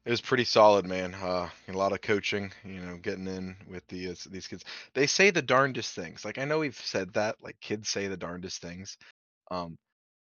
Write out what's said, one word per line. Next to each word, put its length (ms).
It 60
was 100
pretty 240
solid, 400
man. 300
Uh, 340
a 40
lot 200
of 80
coaching, 520
you 160
know, 160
getting 320
in 280
with 160
the, 240
uh, 40
these 160
kids. 160
They 120
say 240
the 120
darndest 520
things. 300
Like, 140
I 60
know 140
we've 180
said 380
that, 260
like, 200
kids 280
say 200
the 80
darndest 440
things. 380
Um, 240